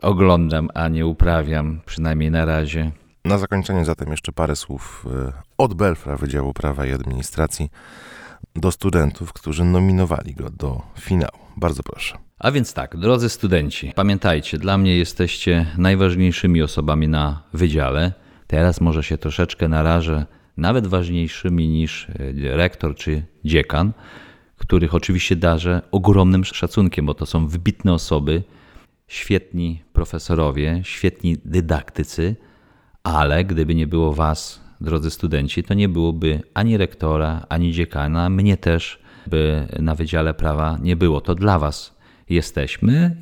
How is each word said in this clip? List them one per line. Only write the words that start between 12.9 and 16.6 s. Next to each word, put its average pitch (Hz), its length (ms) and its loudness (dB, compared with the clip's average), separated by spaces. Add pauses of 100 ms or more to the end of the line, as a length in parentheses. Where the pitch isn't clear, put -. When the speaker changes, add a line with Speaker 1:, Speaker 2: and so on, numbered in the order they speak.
Speaker 1:
drodzy 117 320 2
studenci, 76 640 -2
pamiętajcie, 92 640 0
dla 98 200 0
mnie 95 180 4
jesteście 85 720 0 (120)
najważniejszymi 90 840 4